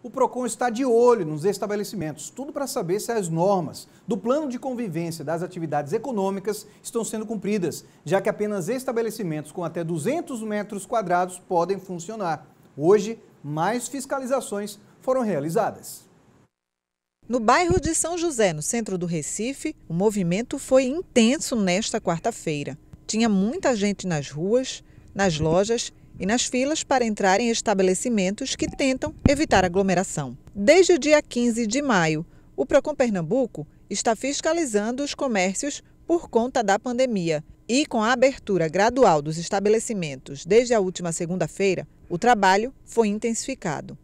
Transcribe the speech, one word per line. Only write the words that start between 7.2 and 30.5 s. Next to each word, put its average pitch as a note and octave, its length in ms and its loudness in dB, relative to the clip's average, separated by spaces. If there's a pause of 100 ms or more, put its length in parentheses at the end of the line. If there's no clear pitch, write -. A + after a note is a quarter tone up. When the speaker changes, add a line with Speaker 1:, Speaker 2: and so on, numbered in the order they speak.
Speaker 1:
cumpridas, G3+ 600 -4 (200)
já F#3 160 2
que G3 80 -2
apenas G#3 400 -4
estabelecimentos A3 840 -4
com F3+ 100 -8
até E3+ 220 -6
duzentos A3 580 -4
metros G#3 420 -6
quadrados F#3 540 -2
podem F3+ 400 -2
funcionar. F3+ 680 -8 (320)
Hoje, G3+ 440 4 (200)
mais E3+ 460 -2
fiscalizações B3+ 880 -4 (240)
foram C4 220 0
realizadas. E3 840 -2 (1200)
Speaker 2:
No A#3+ 100 -2
bairro E4+ 420 6
de D#4+ 140 -2
São E4+ 240 -2
José, A#3+ 340 2
no D3+ 100 -6
centro G#3 360 -2
do F3 80 -2
Recife, G#3+ 680 -6 (120)
o E3 60 -4
movimento G3+ 640 0
foi C4 280 4
intenso C4 680 2
nesta G3+ 460 0
quarta-feira. D#3 760 -4 (300)
Tinha A3+ 220 2
muita A#3 480 2
gente G3 320 -2
nas D3 200 -2
ruas, G3+ 540 -2 (320)
nas F#3 240 0
lojas F#3+ 540 0 (260)
e E3+ 80 -6
nas A#3+ 180 2
filas C4+ 400 -2
para C4 180 2
entrar G#3 380 2
em A#3+ 80 0
estabelecimentos G3+ 1040 0
que D#4 140 -4
tentam C#4+ 460 -2 (120)
evitar C4+ 380 4
aglomeração. F3 720 0 (180)